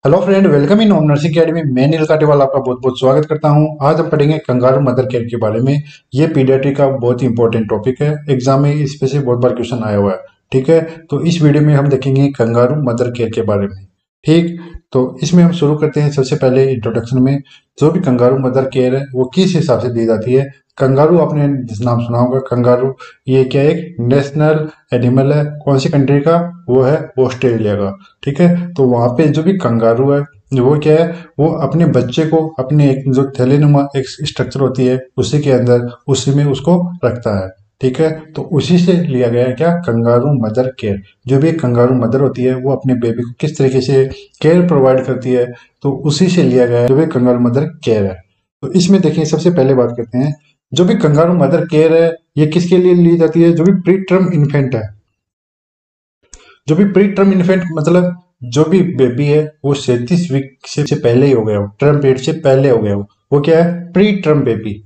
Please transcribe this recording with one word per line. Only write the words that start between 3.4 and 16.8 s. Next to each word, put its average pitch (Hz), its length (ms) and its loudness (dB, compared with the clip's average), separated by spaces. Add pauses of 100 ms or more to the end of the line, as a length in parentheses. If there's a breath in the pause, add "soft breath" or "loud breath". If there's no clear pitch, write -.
हूं। 147 160 4 (220)
आज 160 140 2
हम 165 100 -2
पढ़ेंगे 151 300 2
कंगारू 127 400 0
मदर 123 260 0
केयर 120 180 -4
के 113 120 -8
बारे 110 240 -2
में। 143 220 0 (320 loud breath)
ये 147 140 2
पीडियाट्रिक 135 480 0
का 143 120 2
बहुत 123 340 -2
ही 135 40 0
इंपॉर्टेंट 113 440 0
टॉपिक 120 320 -4
है, 147 100 0 (180)
एग्जाम 135 320 0
में 143 120 0
इस 151 260 -4
पे 139 60 -2
से 139 140 -2
बहुत 123 180 -2
बार 123 160 0
क्वेश्चन 117 300 -6
आया 104 120 -2
हुआ 101 160 0
है, 92 60 -6 (340 loud breath)
ठीक 131 180 0
है। 165 100 4 (300 loud breath)
तो 143 120 -4
इस 165 200 -2
वीडियो 147 200 4
में 151 120 2
हम 143 140 2
देखेंगे 135 440 0
कंगारू 120 500 0
मदर 120 280 -2
केयर 113 240 -4
के 113 100 -4
बारे 101 220 -2
में, - 200 -14 (380)
ठीक। 170 320 2 (360 loud breath)
तो 127 300 -2
इसमें 175 220 4
हम 170 100 4
शुरू 147 220 0
करते 151 240 -2
हैं 147 120 0
सबसे 139 240 -2
पहले 135 360 2
इंट्रोडक्शन 117 500 -2